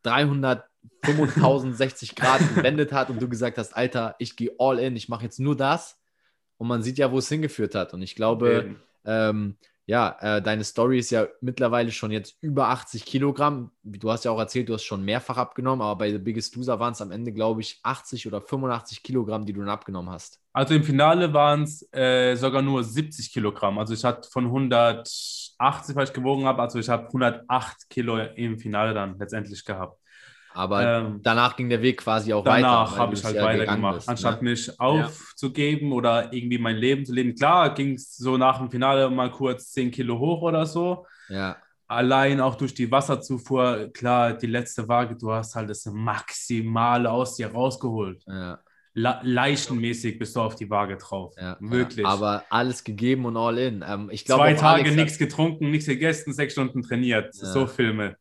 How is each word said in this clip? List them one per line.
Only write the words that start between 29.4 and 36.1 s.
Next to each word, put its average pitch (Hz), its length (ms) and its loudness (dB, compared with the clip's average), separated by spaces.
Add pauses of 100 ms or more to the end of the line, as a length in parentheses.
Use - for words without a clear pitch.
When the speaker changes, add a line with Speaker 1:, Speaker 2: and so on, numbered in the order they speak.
Speaker 2:
gehabt. 92 360 -10 (480)
Speaker 1:
Aber 95 320 -2
Speaker 2:
Ähm, 113 420 0
Speaker 1:
danach 120 340 2
ging 127 120 -4
der 117 140 2
Weg 127 160 2
quasi 110 340 0
auch 104 120 2
Speaker 2:
danach 120 480 6
Speaker 1:
weiter, - 40 -6
weil 120 60 -2
Speaker 2:
hab 117 80 2
Speaker 1:
du - 20 -2
Speaker 2:
ich 104 60 -2
Speaker 1:
es - 60 -6
Speaker 2:
halt 107 100 -2
Speaker 1:
ja 104 120 2
gegangen 110 120 4
Speaker 2:
weitergemacht, 104 360 0
Speaker 1:
bist, 85 140 -6
Speaker 2:
anstatt 117 320 -2
Speaker 1:
ne? - 20 -4
Speaker 2:
mich 120 280 -2
Speaker 3:
Ja. - 100 -16
Speaker 2:
aufzugeben 147 1120 0
oder 117 400 2